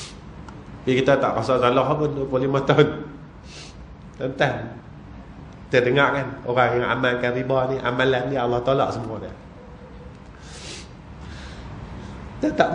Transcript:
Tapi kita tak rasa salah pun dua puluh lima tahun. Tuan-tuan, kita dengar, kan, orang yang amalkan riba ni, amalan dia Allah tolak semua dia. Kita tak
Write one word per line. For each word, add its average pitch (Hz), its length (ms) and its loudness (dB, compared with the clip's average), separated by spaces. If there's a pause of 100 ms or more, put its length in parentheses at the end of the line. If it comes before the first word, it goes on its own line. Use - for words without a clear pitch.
(840)
Tapi 131 80 2
kita 131 240 6
tak 120 240 2
rasa 127 160 2
salah 127 400 4
pun 147 160 0
dua 135 160 -4
puluh 135 160 2
lima 139 160 2
tahun. - 480 4 (1080)
Tuan-tuan, 123 560 0 (960)
kita 123 160 8
dengar, 135 240 6
kan, 135 160 0 (160)
orang 120 400 4
yang 104 80 2
amalkan 123 400 2
riba 131 400 2
ni, 135 80 -2
amalan 127 480 2
dia 135 160 0
Allah 120 160 2
tolak 131 320 2
semua 113 320 -6
dia. 90 80 -10 (3000)
Kita 311 120 0
tak - 240 4